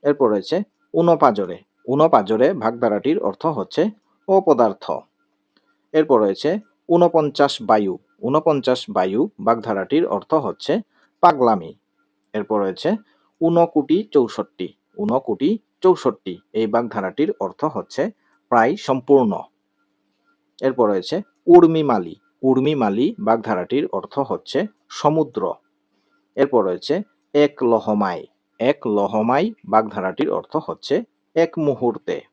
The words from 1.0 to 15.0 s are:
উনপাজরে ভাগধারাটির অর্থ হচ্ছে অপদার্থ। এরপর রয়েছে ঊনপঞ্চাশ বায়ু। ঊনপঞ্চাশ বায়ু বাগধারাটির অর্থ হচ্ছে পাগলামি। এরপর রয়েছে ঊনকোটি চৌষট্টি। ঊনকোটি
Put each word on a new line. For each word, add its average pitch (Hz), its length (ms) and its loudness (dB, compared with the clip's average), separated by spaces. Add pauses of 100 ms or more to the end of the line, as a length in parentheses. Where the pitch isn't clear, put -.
উনপাজরে 127 640 2
ভাগধারাটির 120 680 -2
অর্থ - 280 -4
হচ্ছে 156 360 -4 (460)
অপদার্থ। 143 560 2 (1080)
এরপর 156 260 4
রয়েছে 101 300 0 (380)
ঊনপঞ্চাশ 160 640 2 (100)
বায়ু। 104 320 0 (280)
ঊনপঞ্চাশ 135 580 0 (100)
বায়ু 95 300 -2 (200)
বাগধারাটির 117 680 -2
অর্থ - 280 -4
হচ্ছে 131 380 -4 (500)
পাগলামি। 117 480 2 (640)
এরপর 107 260 -4
রয়েছে 95 280 -4 (520)
ঊনকোটি 165 580 2 (140)
চৌষট্টি। 110 560 -2 (300)
ঊনকোটি 127 600 -2 (220)